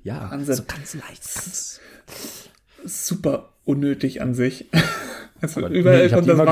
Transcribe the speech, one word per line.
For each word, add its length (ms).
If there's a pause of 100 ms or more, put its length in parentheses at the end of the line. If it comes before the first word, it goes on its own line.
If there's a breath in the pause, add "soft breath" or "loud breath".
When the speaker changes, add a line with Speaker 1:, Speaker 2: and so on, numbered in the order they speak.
Speaker 1:
Ja, 260
Speaker 2:
Wahnsinn. 260
Speaker 1:
so 100
ganz 280
leicht, 280
ganz 580 (1040 loud breath)
Speaker 2:
Super 680 (140)
unnötig 580
an 120
sich. 380
<laughs> 40 (640 loud breath)
Also 180
Speaker 1:
Aber 160
Speaker 2:
überall 240
Speaker 1:
nee, 60
ich 80
hab 80
Speaker 2:
kommt 60
Speaker 1:
die 40
Speaker 2:
das 80
Speaker 1:
immer 140